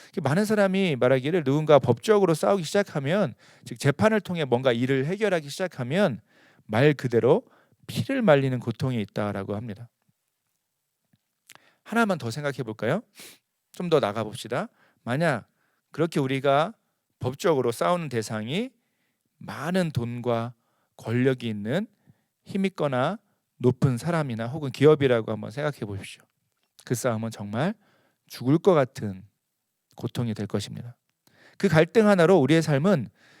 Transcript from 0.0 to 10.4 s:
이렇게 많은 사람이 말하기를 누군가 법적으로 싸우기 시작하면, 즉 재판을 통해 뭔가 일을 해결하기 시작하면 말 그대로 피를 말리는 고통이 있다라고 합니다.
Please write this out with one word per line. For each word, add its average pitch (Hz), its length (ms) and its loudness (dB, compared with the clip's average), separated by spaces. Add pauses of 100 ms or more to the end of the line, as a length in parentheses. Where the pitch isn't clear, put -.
이렇게 - 160 -10
많은 165 240 0
사람이 196 520 2
말하기를 131 460 2
누군가 147 360 6
법적으로 180 540 2
싸우기 196 300 0
시작하면, 165 680 -2 (320)
즉 123 140 -12
재판을 214 420 2
통해 175 240 -4
뭔가 123 280 2
일을 127 320 0
해결하기 180 440 -2
시작하면 151 720 -2 (460)
말 135 280 4
그대로 123 500 2 (440)
피를 - 340 -4
말리는 135 380 4
고통이 120 420 -4
있다라고 101 540 -6
합니다. 117 340 -12 (1900)